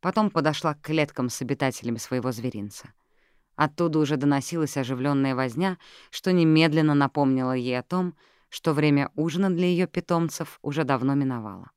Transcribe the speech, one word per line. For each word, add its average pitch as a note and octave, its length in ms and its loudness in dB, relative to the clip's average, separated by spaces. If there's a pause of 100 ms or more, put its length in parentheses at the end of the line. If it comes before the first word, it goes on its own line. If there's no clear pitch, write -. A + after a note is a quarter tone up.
Потом G3+ 300 0
подошла D3+ 440 0
к - 80 -16
клеткам D3 460 -2
с - 140 -8
обитателями B2+ 560 -4
своего B2+ 320 -4
зверинца. A2 600 -10 (640)
Оттуда D#3 420 0
уже D3+ 180 2
доносилась C#3+ 600 0
оживленная C3+ 580 -2
возня, C3 440 -2 (320)
что - 200 -4
немедленно D#3 640 4
напомнило C3+ 580 2
ей B2 240 -4
о B2 60 -4
том, F3+ 320 -4 (340)
что - 240 -2
время C#3+ 440 2
ужина E3+ 340 0
для F3 160 0
ее F3+ 220 2
питомцев E3 760 -4
уже D3 220 -2
давно C3+ 300 0
миновало. A2+ 640 -4